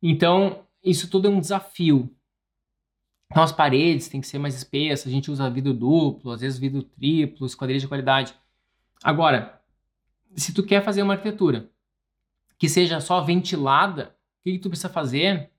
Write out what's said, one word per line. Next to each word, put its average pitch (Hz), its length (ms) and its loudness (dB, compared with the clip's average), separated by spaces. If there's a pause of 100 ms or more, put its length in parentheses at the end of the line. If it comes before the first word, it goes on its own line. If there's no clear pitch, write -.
Então, 175 640 2 (180)
isso 180 260 0
tudo 190 180 2
é 202 40 4
um 196 80 2
desafio. 156 760 0 (1160)
Então, 160 120 4
as 156 80 2
paredes 147 560 2
têm 135 140 -8
que 131 60 -12
ser - 100 -10
mais 143 180 -4
espessas, 143 520 -4
a 131 40 -6
gente 139 200 -2
usa 135 180 -2
vidro 135 240 -2
duplo, 131 580 0
às 113 100 -10
vezes 131 180 -6
vidro 135 240 -4
triplo, 147 640 -2
esquadria 131 320 -4
de 135 80 -6
qualidade. 135 480 0 (680)
Agora, 147 560 0 (760)
se 170 180 -8
tu 196 100 0
quer 202 200 2
fazer 202 180 -2
uma 202 140 2
arquitetura 190 540 -2 (920)
que 156 100 2
seja 165 320 2
só 180 200 0
ventilada, 160 960 0 (280)
o - 0 -
que 185 140 -4
que - 20 -8
tu 185 100 -6
precisa 170 200 -8
fazer? 156 680 -2